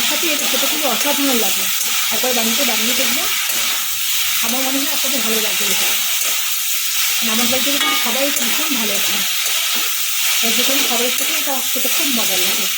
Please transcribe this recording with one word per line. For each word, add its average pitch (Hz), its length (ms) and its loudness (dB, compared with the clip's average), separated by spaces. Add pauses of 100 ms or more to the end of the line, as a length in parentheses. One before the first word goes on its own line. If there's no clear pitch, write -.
সাথে 294 260 0
এটা 269 160 0
খেতে 254 200 2
খুব 320 120 0 (100)
অসাধারণ 277 520 2
লাগে। - 200 0 (500)
একবার 247 240 0
বাড়িতে 226 320 0
বানিয়ে 220 300 0
দেখবেন, 262 260 0 (1200)
আমার 247 180 0
মনে 269 140 0
হয় - 180 -2
আপনাদের 262 300 0
ভালো 220 200 2
লাগবে - 260 0
এটা। - 160 0 (1300)
আর 226 120 0
আমার 240 180 2
বাড়িতে 269 240 2
কিন্তু 226 300 0
সবাই 254 240 0
এটা - 160 -2
ভীষণ 294 260 0 (100)
ভালো 208 140 0 (100)
খায়, 190 200 0 (1160)
আর 226 140 2
যেখানে 269 340 2
সবাই 240 260 2
খেতে 311 240 0
এটা 277 140 0 (160)
খেতে 254 260 -2
খুব 302 120 0 (100)
মজা 190 240 0
লাগে। 190 240 0 (120)